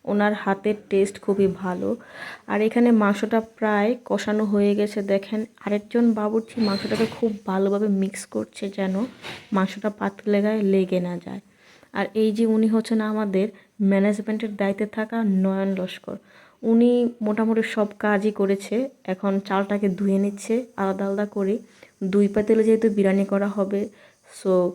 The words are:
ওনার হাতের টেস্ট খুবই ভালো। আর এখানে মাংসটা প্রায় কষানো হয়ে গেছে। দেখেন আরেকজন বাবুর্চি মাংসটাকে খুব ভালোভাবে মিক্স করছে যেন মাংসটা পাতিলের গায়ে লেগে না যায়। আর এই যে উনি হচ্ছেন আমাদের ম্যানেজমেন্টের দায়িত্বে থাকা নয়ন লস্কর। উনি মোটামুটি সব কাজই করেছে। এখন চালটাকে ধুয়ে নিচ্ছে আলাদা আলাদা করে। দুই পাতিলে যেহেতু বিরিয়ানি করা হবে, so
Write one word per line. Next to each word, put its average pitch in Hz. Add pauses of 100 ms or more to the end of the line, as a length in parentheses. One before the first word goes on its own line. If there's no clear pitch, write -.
ওনার 208
হাতের 202 (140)
টেস্ট 196
খুবই 196
ভালো। 190 (520)
আর 208
এখানে 240
মাংসটা 214
প্রায় 214 (100)
কষানো 208
হয়ে 202
গেছে। 208
দেখেন 196 (200)
আরেকজন 214
বাবুর্চি 220
মাংসটাকে 214 (140)
খুব 226 (140)
ভালোভাবে 196
মিক্স 196
করছে 214
যেন 190 (580)
মাংসটা 196
পাতিলের 202
গায়ে 214
লেগে 190
না 175
যায়। 190 (540)
আর 196
এই 220
যে 220
উনি 220
হচ্ছেন 220
আমাদের 214 (340)
ম্যানেজমেন্টের 208
দায়িত্বে 196
থাকা 220
নয়ন 190
লস্কর। 185 (440)
উনি 240 (120)
মোটামুটি 220
সব 214 (120)
কাজই 208
করেছে। 202 (140)
এখন 196
চালটাকে 202
ধুয়ে 196
নিচ্ছে 202 (120)
আলাদা 196
আলাদা 196
করে। 202 (460)
দুই 196
পাতিলে 214
যেহেতু 220
বিরিয়ানি 196
করা 202
হবে, 202 (540)
so 180